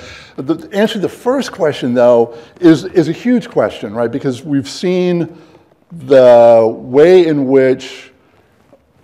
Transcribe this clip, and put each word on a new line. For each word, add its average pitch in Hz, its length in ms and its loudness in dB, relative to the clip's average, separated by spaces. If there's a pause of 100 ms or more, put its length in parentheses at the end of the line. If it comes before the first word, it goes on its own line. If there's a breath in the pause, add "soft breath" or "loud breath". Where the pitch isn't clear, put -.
(360 loud breath)
The 151 360 -8
answer 208 220 -2
to 208 60 -10
the 147 100 -4
first 247 420 -6
question, 143 400 -6
though, 123 460 2 (220 loud breath)
is, 165 240 2
is 175 240 -2
a 165 40 -4
huge 240 380 -4
question, 110 420 -6
right? 117 180 -6
Because 127 320 -8
we've 139 260 -6
seen 180 680 -4 (560 loud breath)
the 120 840 4
way 160 520 2
in 147 200 -2
which 131 640 -2 (920 soft breath)